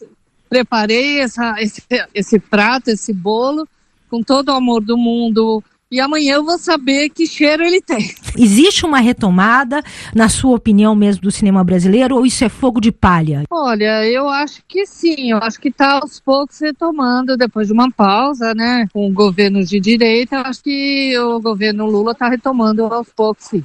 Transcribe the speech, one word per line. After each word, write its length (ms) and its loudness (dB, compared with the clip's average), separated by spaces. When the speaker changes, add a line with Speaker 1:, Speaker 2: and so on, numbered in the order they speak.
Speaker 1:
preparei 720 0
essa, 380 -4
esse, 240 -6
esse 240 0
prato, 500 0
esse 240 -4
bolo, 540 -2
com 120 -4
todo 260 0
o 60 -2
amor 280 0
do 160 -2
mundo. 640 0
E 100 -4
amanhã 340 0
eu 100 2
vou 140 -2
saber 500 -2
que 180 -2
cheiro 360 0
ele 180 2
tem. 320 -4
Speaker 2:
Existe 480 4
uma 160 2
retomada, 840 2
na 140 4
sua 280 2
opinião 380 4
mesmo, 280 2
do 80 0
cinema 340 2
brasileiro, 520 2
ou 100 4
isso 180 0
é 40 2
fogo 320 -2
de 120 2
palha? 580 0
Speaker 1:
Olha, 560 0
eu 220 0
acho 400 -6
que 160 -4
sim. 460 -2
Eu 80 2
acho 200 -4
que 120 -4
tá 320 0
aos 180 -14
poucos 400 -2
retomando, 760 -2
depois 320 -2
de 40 -2
uma 180 2
pausa, 640 0
né, 380 0
com 200 -2
governos 560 2
de 120 0
direita. 560 0
Eu 60 -4
acho 200 -10
que 560 -2
o 220 -2
governo 460 -2
Lula 280 0
tá 140 -4
retomando 560 0
aos 240 -4
poucos, 380 -4
sim. 180 -4